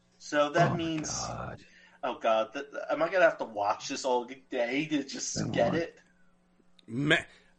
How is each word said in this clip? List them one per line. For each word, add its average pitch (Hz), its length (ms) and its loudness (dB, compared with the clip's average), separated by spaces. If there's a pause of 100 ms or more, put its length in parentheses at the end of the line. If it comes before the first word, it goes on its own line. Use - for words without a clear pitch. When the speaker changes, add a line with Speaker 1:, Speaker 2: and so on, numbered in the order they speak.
(180)
Speaker 1:
So 147 320 2
that 165 200 4
Speaker 2:
Oh - 0 -
my 170 60 -2
Speaker 1:
means, 160 340 -4 (160)
Speaker 2:
God. 117 340 -10 (420)
Speaker 1:
oh 123 180 -4
God, 110 320 2
th-, 143 180 -8
th-, - 200 -10
am 139 120 0
I 170 60 2
gonna 180 160 4
have 160 140 6
to 135 60 -4
watch 107 440 -2
this 135 160 -6
all 123 220 2 (240)
day 131 360 -2
to 147 180 0
just - 340 -8
Speaker 2:
Come - 140 -2
Speaker 1:
get - 160 4
Speaker 2:
on. - 80 0
Speaker 1:
it? 170 180 -4 (920)
Speaker 3:
Ma-, 143 300 2 (420)